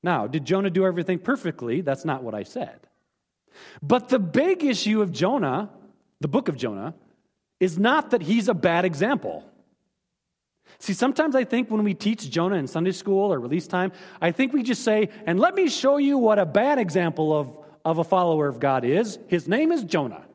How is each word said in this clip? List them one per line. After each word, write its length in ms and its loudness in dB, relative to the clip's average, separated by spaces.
Now, 240 0
did 160 -4
Jonah 260 0
do 160 2
everything 340 0
perfectly? 600 -4
That's 240 -2
not 180 -4
what 140 -8
I 80 -6
said. 380 -10
But 280 0
the 100 2
big 460 2
issue 360 0
of 120 -2
Jonah, 560 -2
the 80 -4
book 220 0
of 80 -6
Jonah, 380 -6
is 180 0
not 320 2
that 100 2
he's 280 0
a 40 2
bad 300 2
example. 680 -2
See, 120 -8
sometimes 460 2
I 80 2
think 260 -2
when 140 0
we 80 0
teach 360 -4
Jonah 280 0
in 100 -4
Sunday 240 -2
school 400 0
or 80 0
release 260 -4
time, 280 -2
I 120 2
think 200 0
we 100 0
just 220 -2
say, 240 2
And 140 0
let 160 2
me 140 2
show 260 2
you 220 2
what 200 4
a 80 4
bad 340 2
example 580 0
of 200 -4
of 140 0
a 40 0
follower 440 2
of 120 -4
God 240 2
is, 340 0
his 200 -2
name 240 2
is 140 -2
Jonah. 500 -4